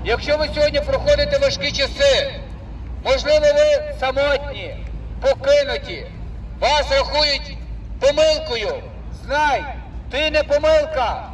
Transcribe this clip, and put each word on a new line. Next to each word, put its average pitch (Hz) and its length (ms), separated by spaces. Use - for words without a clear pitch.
якщо 240 320
ви 302 180
сьогодні 294 260
проходите 277 580
важкі 277 340
часи, 269 580
можливо, 277 360
ви 294 600
самотні, 269 760
покинуті, 269 880
вас 277 320
рахують 277 640
помилкою, 269 760
знай, 285 380
ти 302 200
не 302 120
помилка 294 920